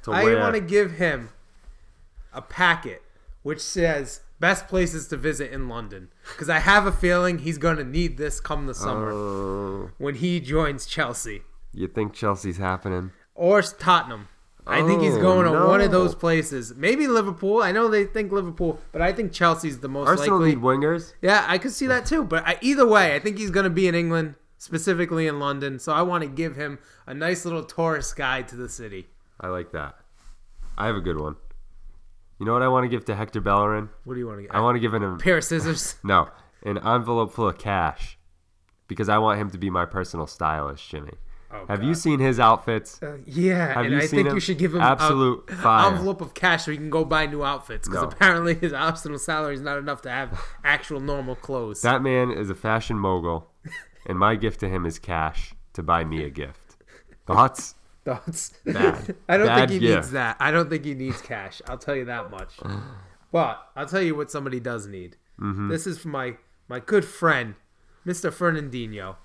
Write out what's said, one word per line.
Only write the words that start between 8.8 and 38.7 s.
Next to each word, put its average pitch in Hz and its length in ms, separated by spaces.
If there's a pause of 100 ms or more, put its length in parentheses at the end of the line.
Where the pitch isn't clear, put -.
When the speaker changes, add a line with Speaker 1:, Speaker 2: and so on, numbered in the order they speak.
Speaker 1:
Oh. 98 880
Speaker 2:
when 139 160
he 175 260
joins 143 460
Chelsea. 120 560 (300)
Speaker 1:
You 92 160
think 104 260
Chelsea's 95 440
happening? 92 520 (240)
Speaker 2:
Or 190 240
s-, - 200
Tottenham. 127 500 (400)
I 156 140
think 160 180
he's 190 140
Speaker 1:
Oh, 110 80
Speaker 2:
going 185 240
to 160 60 (160)
one 196 120
of 190 120
Speaker 1:
no. 185 80
Speaker 2:
those 175 160
places. 147 580
Maybe 226 320
Liverpool. 208 560
I 185 80
know 226 160
they 214 180
think 196 280
Liverpool, 170 480 (100)
but 156 100
I 180 120
think 190 180
Chelsea's 160 480
the 135 100
most 139 200
Speaker 1:
Arsenal 170 320
Speaker 2:
likely. 156 160
Speaker 1:
need 117 80
wingers. 147 480 (100)
Speaker 2:
Yeah, 196 240
I 180 120
could 262 120
see 262 160
that 247 180
too. 311 200
But 160 200
I, 175 160
either 269 240
way, 196 300
I 147 60
think 208 180
he's 208 140
gonna 190 180
be 180 160
in 175 80
England, 165 400 (240)
specifically 165 680
in 147 100
London. 139 400
So 160 140
I 156 100
wanna 175 240
give 139 300
him 143 240 (260)
a 135 80
nice 170 300
little 165 180
tourist 160 540
guide 131 320
to 120 80
the 120 120
city. 101 400 (320)
Speaker 1:
I 92 80
like 90 220
that. 73 240 (840)
I 101 100
have 113 100
a 95 40
good 82 200
one. 76 160 (1040)
You 101 60
know 113 60
what 123 100
I 131 60
wanna 127 200
give 117 160
to 110 100
Hector 107 260
Bellerin? 104 500 (120)
Speaker 2:
What 127 120
do 123 60
you 120 60
wanna 104 160
get? - 120
Speaker 1:
I 98 60
wanna 120 200
give 113 120
him 107 120
Speaker 2:
A 92 120
pair 180 200
of 151 80
scissors? 160 560
<laughs> - 20
Speaker 1:
No, 95 260 (360)
an 101 140
envelope 117 540
full 113 140
of 87 100
cash, 90 600 (720)